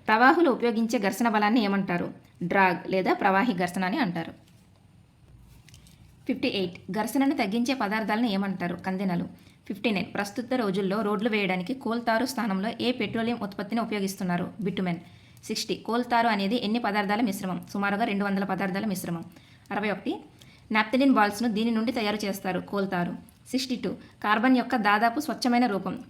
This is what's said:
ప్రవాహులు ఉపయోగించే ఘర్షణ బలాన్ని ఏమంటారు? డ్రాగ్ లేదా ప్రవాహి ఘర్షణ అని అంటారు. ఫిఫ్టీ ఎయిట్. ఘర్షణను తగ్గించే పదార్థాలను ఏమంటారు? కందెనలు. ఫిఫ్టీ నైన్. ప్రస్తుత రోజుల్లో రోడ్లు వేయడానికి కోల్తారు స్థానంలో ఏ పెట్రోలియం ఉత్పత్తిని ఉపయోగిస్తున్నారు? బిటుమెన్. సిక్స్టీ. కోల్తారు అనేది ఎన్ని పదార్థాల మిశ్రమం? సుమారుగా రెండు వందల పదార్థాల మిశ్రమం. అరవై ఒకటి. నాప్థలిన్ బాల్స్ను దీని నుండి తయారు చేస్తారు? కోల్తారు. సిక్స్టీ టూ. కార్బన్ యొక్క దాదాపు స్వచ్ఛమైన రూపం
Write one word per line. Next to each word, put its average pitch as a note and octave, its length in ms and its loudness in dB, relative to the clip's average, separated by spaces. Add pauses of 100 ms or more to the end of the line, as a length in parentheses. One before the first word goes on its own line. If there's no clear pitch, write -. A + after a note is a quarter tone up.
ప్రవాహులు C4 440 8
ఉపయోగించే A3+ 480 2
ఘర్షణ G3+ 300 2
బలాన్ని G#3+ 360 4
ఏమంటారు? F#3 480 0 (300)
డ్రాగ్ F3+ 480 2
లేదా F#3+ 220 2
ప్రవాహి G3 400 2
ఘర్షణ F3+ 320 -2
అని F#3+ 140 0
అంటారు. F3 480 -4 (1800)
ఫిఫ్టీ C4 220 -2
ఎయిట్. F#3 440 -4
ఘర్షణను C4+ 420 2
తగ్గించే A#3+ 400 0
పదార్థాలను A3 520 0
ఏమంటారు? F#3+ 480 -2
కందెనలు. F#3 500 -2 (420)
ఫిఫ్టీ A#3 240 -2
నైన్. F#3+ 240 -2
ప్రస్తుత A3+ 400 -4
రోజుల్లో G3+ 480 0
రోడ్లు G#3 260 0
వేయడానికి F#3+ 460 0
కోల్తారు A#3 520 0
స్థానంలో G#3 540 -2
ఏ - 120 2
పెట్రోలియం A3+ 500 -2
ఉత్పత్తిని G3+ 380 -4
ఉపయోగిస్తున్నారు? F#3+ 800 -2
బిటుమెన్. F3+ 360 -2 (480)
సిక్స్టీ. G#3 300 -4
కోల్తారు A#3 540 0
అనేది G3 360 0
ఎన్ని G#3+ 140 0
పదార్థాల G#3 420 0
మిశ్రమం? F#3+ 520 -2
సుమారుగా G3+ 320 0
రెండు G3+ 200 0
వందల G3 200 0
పదార్థాల F#3+ 400 -2
మిశ్రమం. F3 400 -6 (480)
అరవై G#3 180 -2
ఒకటి. B3+ 300 -4 (520)
నాప్థలిన్ B3 400 4
బాల్స్ను G#3+ 360 2
దీని A3 220 0
నుండి A3+ 220 0
తయారు G#3 320 -2
చేస్తారు? F#3+ 360 -4
కోల్తారు. F#3 540 -2 (360)
సిక్స్టీ B3+ 260 -2
టూ. G3 140 -6 (340)
కార్బన్ A3 320 4
యొక్క A#3+ 200 0
దాదాపు A3 440 2
స్వచ్ఛమైన A#3+ 460 2
రూపం F#3+ 440 -4